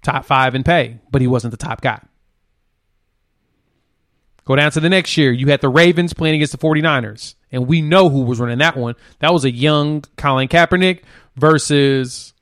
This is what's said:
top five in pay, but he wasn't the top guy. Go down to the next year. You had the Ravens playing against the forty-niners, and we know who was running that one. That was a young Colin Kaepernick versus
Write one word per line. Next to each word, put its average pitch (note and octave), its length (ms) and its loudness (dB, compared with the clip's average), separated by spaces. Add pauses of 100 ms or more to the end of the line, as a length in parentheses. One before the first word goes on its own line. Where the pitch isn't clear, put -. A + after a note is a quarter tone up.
top C#3+ 240 -6
five C3 280 0
in C3 80 -2
pay, A#2 360 0 (120)
but C3+ 120 0
he B2 40 0
wasn't A#2+ 260 -2
the A2+ 40 -14
top - 240 -10
guy. A#2+ 200 -4 (2500)
Go C3 120 0
down D3 160 2
to D#3+ 80 -2
the E3 100 2
next F#3+ 260 0
year. C#3 160 4
You B2+ 140 -2
had C#3+ 160 2
the C#3 80 0
Ravens E3+ 420 2
playing D#3+ 220 -2
against D3+ 180 -2
the C3+ 60 -12
forty-niners, D3+ 760 -2 (160)
and B2+ 160 -4
we D#3+ 140 0
know E3 300 4
who C3+ 120 0
was A#2+ 180 -2
running A#2+ 180 -4
that D#3 180 0
one. A#2+ 180 -6 (260)
That D#3 120 2
was D3 140 0
a C3 40 0
young D3 520 -2 (160)
Colin C3+ 300 -2
Kaepernick F3+ 540 2 (340)
versus C#3 1040 0